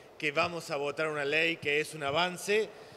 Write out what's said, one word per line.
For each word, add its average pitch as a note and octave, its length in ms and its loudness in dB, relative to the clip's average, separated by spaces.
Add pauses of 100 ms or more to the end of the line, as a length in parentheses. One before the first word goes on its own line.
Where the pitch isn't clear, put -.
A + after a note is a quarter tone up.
(180)
que D3+ 140 0
vamos E3 400 0
a D3+ 40 0
votar C#3+ 300 0
una D3+ 180 -2
ley D#3 340 2
que D3 220 2
es D#3 140 -4
un D#3 80 -8
avance F3+ 680 2 (280)